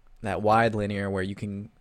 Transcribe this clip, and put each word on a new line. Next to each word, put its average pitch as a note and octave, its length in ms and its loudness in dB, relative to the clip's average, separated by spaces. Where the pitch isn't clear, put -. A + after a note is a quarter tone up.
that F#2+ 200 -2
wide A2 340 4
linear G2+ 340 -2
where F#2+ 140 -2
you G2 120 -6
can, G2+ 340 -8